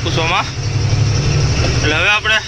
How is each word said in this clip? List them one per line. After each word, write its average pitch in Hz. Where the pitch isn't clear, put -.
પૂછોમાં. 170
એટલે 151
હવે 190
આપણે 214